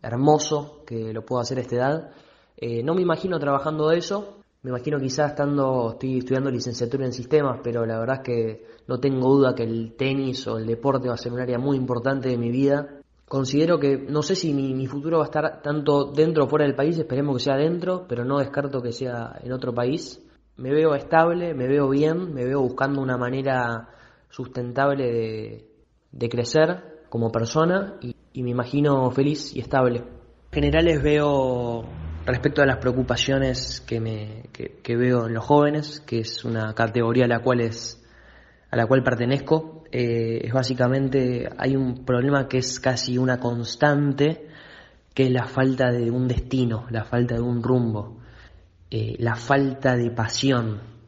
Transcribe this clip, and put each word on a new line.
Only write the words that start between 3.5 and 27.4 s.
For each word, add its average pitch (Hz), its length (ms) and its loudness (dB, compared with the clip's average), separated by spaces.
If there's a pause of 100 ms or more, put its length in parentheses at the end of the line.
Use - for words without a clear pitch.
de 165 100 4
eso, 202 400 -6 (240)
me 131 80 -8
imagino 127 280 -4
quizás 135 320 -2
estando, 135 640 0
estoy 131 260 -4
estudiando 131 320 -2
licenciatura 123 560 -4
en 123 60 -4
sistemas, 131 500 0
pero 117 240 -2
la 113 120 -2
verdad 120 180 -2
es 117 60 -12
que 113 440 -4 (220)
no 127 100 -2
tengo 131 380 4
duda 131 180 6
que 123 80 -4
el 113 340 -4
tenis 135 520 -2
o 113 100 -2
el 110 80 -6
deporte 127 420 0
va 120 60 -2
a 113 40 -8
ser 120 140 -8
un 123 80 -4
área 123 180 -2
muy 139 180 0
importante 127 520 -2
de 127 80 0
mi 117 140 -2
vida. 139 480 0 (300)
Considero 143 500 2
que, 139 180 2
no 139 260 -2
sé 185 120 0
si 170 180 -2
mi, 135 220 0
mi 131 120 -2
futuro 147 320 -2
va 151 60 4
a - 20 -6
estar - 360 -4
tanto 143 500 2
dentro 156 320 4
o 123 40 -2
fuera 147 180 4
del 139 80 2
país, 156 240 0
esperemos 143 380 -2
que 120 80 -4
sea 135 120 2
dentro, 170 520 0
pero 120 160 -4
no 139 160 0
descarto 139 420 -4
que 120 100 -6
sea 120 500 -8
en 123 100 -8
otro 127 200 -4
país. 123 480 -2 (360)
Me 127 140 -6
veo 156 240 4
estable, 165 600 2
me 127 120 -4
veo 139 220 2
bien, 156 460 0
me 127 100 -4
veo 135 160 0
buscando 135 400 0
una 131 160 0
manera 123 720 -2 (400)
sustentable 131 760 -2
de, 110 640 -4 (420)
de 120 180 -4
crecer 156 800 0
como 117 220 -2
persona 165 680 0